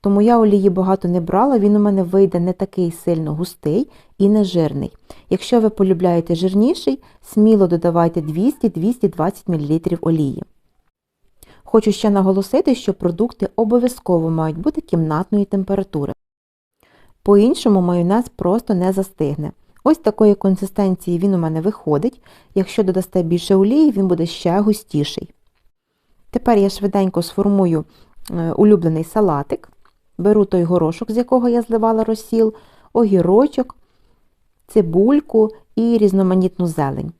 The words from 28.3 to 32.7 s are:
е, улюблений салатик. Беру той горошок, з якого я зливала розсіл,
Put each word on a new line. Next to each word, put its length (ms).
е, 200
улюблений 520
салатик. 680
Беру 260
той 180
горошок, 480
з 60
якого 320
я 120
зливала 420
розсіл, 500